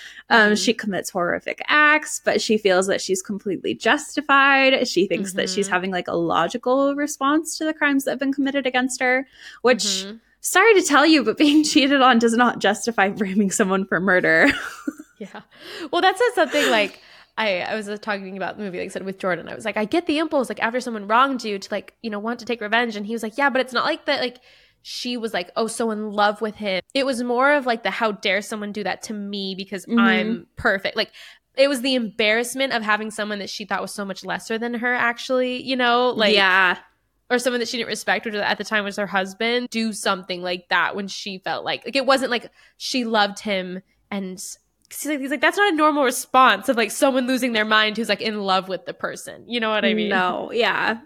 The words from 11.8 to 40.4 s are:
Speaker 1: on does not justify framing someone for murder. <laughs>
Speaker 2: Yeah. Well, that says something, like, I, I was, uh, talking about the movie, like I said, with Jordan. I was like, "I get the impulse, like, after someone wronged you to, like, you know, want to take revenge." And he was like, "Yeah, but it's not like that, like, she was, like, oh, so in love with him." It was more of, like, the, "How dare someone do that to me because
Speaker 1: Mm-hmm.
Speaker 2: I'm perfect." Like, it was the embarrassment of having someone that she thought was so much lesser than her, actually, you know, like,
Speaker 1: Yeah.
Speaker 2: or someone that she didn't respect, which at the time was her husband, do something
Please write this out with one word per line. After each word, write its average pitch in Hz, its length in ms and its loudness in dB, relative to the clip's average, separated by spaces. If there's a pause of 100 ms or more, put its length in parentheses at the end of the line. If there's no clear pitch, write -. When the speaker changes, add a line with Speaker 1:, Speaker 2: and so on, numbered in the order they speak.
Speaker 1:
on 247 180 8
does 226 160 4
not 240 240 2
justify 202 540 0
framing 196 380 0
someone 190 340 0
for 185 140 -2
murder. 180 480 4 (100)
<laughs> - 40 -8 (580)
Speaker 2:
Yeah. 208 220 -16 (480)
Well, 339 120 -2
that 381 160 2
says 480 180 2
something, 285 340 2
like, 208 300 0 (380)
I, 202 240 0
I - 140 -4
was, 208 120 -6
uh, 208 80 -8
talking 196 400 -8
about 185 220 -6
the 208 60 -10
movie, 180 160 -8
like 180 80 -6
I - 20 -12
said, 190 160 -10
with 190 140 -10
Jordan. 175 280 -4
I - 80 -12
was - 80 -12
like, 214 140 -4
"I 214 80 0
get 339 200 0
the 294 120 0
impulse, 311 320 0
like, 214 120 -8
after 226 200 -2
someone 214 260 -8
wronged 247 380 2
you 202 140 -4
to, - 120 -16
like, 196 300 -8
you 226 80 -8
know, 208 100 -6
want 233 200 -6
to 220 60 -16
take 233 140 -6
revenge." 220 380 0
And 208 80 -8
he 214 80 -8
was 226 100 -6
like, 214 140 -8
"Yeah, 277 120 2
but 254 120 2
it's 254 100 -4
not 233 140 0
like 311 200 -2
that, 285 140 0
like, 247 200 -6 (420)
she - 340 -8
was, 220 180 -6
like, 180 220 -4
oh, 226 120 -2
so 226 240 -2
in 214 200 -6
love 208 300 0
with 214 140 -6
him." 190 260 -4 (120)
It 269 120 2
was 247 180 -2
more 247 300 2
of, 285 120 2
like, 233 180 -2
the, 190 80 -2
"How 220 200 -2
dare 202 300 -2
someone 208 320 -8
do 208 100 -8
that 180 200 -6
to 226 100 -10
me 202 420 -8
because 190 300 -10
Speaker 1:
Mm-hmm. 233 140 2
Speaker 2:
I'm 220 480 2 (100)
perfect." 196 400 -2
Like, - 140 -2 (440)
it 269 140 6
was 277 120 0
the 262 140 2
embarrassment 240 800 0
of 233 80 0
having 214 280 0
someone 208 300 -6
that 196 120 -10
she - 120 -10
thought 190 180 -4
was 190 120 -8
so 208 100 -8
much 190 220 -10
lesser 185 320 -6
than 240 160 -6
her, 247 200 -2
actually, 247 720 -2
you 262 140 -4
know, 247 320 2
like, 214 260 2
Speaker 1:
Yeah. 185 440 4 (500)
Speaker 2:
or 247 100 2
someone 247 220 0
that 226 80 -4
she 254 80 -6
didn't 226 120 -4
respect, 208 360 -2
which 214 100 -6
at 208 220 -2
the 202 80 -8
time 214 180 -2
was 196 140 -8
her 202 100 -2
husband, 214 640 -2
do 226 240 -4
something 185 480 -4